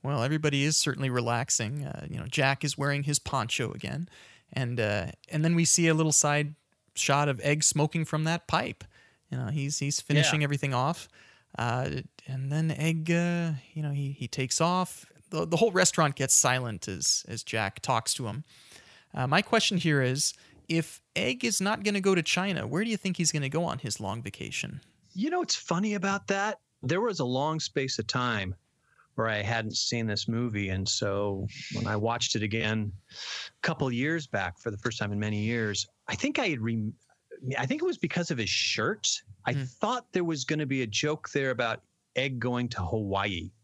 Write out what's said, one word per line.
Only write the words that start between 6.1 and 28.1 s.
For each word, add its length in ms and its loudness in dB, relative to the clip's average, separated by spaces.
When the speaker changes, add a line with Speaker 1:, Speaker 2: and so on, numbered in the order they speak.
Speaker 1:
side 440 4
shot 340 4
of 160 0
Egg 180 4
smoking 440 2
from 180 -2
that 240 0
pipe. 340 0
You 60 -4
know, 120 -4
he's, 320 -2
he's 200 0
finishing 400 4
Speaker 2:
Yeah. 40 4
Speaker 1:
everything 280 0
off, 340 0
uh, 320 0
and 240 -6
then 200 0
Egg, 400 0
uh, 400 2
you 80 -6
know, 80 -2
he, 220 -2
he 140 -6
takes 320 -2
off. 460 0
The, 160 -2
the 140 2
whole 120 6
restaurant 460 4
gets 160 2
silent 560 2
as, 400 -2
as 140 -6
Jack 380 -2
talks 340 0
to 120 -4
him. 180 -6
Uh, 140 -2
my 160 4
question 340 2
here 240 4
is, 320 2
if 360 -2
Egg 300 -2
is 160 2
not 240 0
gonna 160 2
go 140 4
to 80 4
China, 440 0
where 180 0
do 60 -2
you 60 0
think 220 -2
he's 140 2
gonna 180 0
go 140 0
on 160 -4
his 200 -6
long 220 -4
vacation? 580 -8
Speaker 2:
You 160 -2
know 120 0
what's 160 -2
funny 360 0
about 360 -2
that? 320 0
There 200 0
was 180 -2
a 60 2
long 340 0
space 380 -2
of 80 -4
time 480 -2